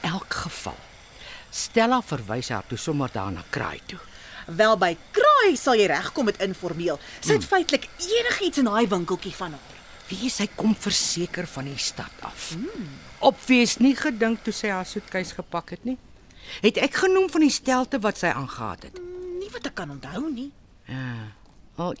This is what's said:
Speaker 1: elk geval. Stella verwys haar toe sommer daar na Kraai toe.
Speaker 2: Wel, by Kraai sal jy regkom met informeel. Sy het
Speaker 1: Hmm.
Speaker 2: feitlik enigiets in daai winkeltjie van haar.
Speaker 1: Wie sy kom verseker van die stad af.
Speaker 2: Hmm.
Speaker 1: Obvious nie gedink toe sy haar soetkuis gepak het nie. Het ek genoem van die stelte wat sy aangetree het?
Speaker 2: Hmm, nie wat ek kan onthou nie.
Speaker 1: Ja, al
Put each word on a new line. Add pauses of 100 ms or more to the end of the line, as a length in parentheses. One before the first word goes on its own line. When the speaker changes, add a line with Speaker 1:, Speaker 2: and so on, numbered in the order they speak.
Speaker 1:
elk
geval. (720)
Stella
verwys
haar
toe
sommer
daar
na
Kraai
toe. (460)
Speaker 2:
Wel,
by (220)
Kraai
sal
jy
regkom
met
informeel. (220)
Sy
het
Speaker 1:
Hmm.
Speaker 2:
feitlik (120)
enigiets
in
daai
winkeltjie
van
haar. (340)
Speaker 1:
Wie
sy
kom
verseker
van
die
stad (100)
af.
Speaker 2:
Hmm. (300)
Speaker 1:
Obvious
nie
gedink
toe
sy
haar
soetkuis
gepak
het
nie. (640)
Het
ek
genoem
van
die
stelte
wat
sy
aangetree
het?
Speaker 2:
Hmm,
nie
wat
ek
kan
onthou
nie. (360)
Speaker 1:
Ja, (460)
al